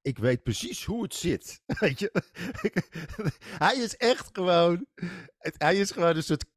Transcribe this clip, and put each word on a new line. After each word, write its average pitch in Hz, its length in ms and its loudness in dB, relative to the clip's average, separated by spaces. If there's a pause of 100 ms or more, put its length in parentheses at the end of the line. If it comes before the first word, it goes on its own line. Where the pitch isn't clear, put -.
"Ik 135 160 -6
weet 123 260 2
precies - 420 -6
hoe 226 180 -4
het 175 100 -8
zit." - 520 -4
<laughs> - 140 -4
Weet 139 200 0
je? 202 120 -4 (720)
<laughs> - 840 -6
Hij 226 120 4
is 233 200 -4
echt - 340 2
gewoon, 175 540 4 (520)
het, - 200 -8
hij 165 200 4
is 202 140 0
gewoon 170 240 2
een 160 80 -2
soort - 220 -2 (120)